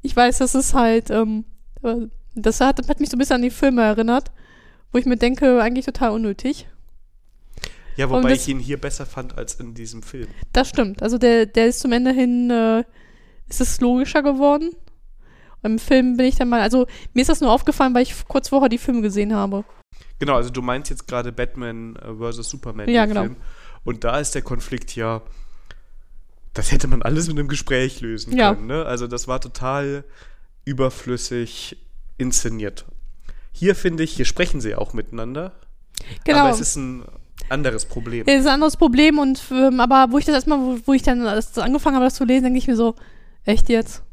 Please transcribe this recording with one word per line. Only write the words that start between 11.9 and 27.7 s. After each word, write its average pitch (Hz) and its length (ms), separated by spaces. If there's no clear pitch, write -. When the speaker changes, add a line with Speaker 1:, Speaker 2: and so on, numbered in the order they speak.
Speaker 1:
Ende 254 200
hin, 247 400
äh, 226 320
ist - 120
es - 200
logischer 254 420
geworden. 285 460
Im 220 160
Film 254 360
bin 254 120
ich 262 80
dann 247 120
mal, 240 140
also 247 240
mir 247 80
ist 262 60
das 311 140
nur 247 100
aufgefallen, 262 420
weil 247 100
ich - 80
f-, - 160
kurz - 220
vorher 269 200
die 233 80
Filme 240 240
gesehen 208 340
habe. 196 300
Speaker 2:
Genau, 139 160
also 123 140
du 127 120
meinst 127 280
jetzt - 180
gerade 123 260
Batman, 117 640
äh, 110 180
versus 113 340
Superman, 104 380
Speaker 1:
Ja, 233 180
Speaker 2:
den 208 40
Speaker 1:
genau. 208 140
Speaker 2:
Film. - 120
Und 117 220
da 123 140
ist 147 140
der 131 100
Konflikt - 520
ja, 113 260
das - 180
hätte 139 160
man 120 140
alles 156 260
mit 156 100
einem 143 120
Gespräch 135 500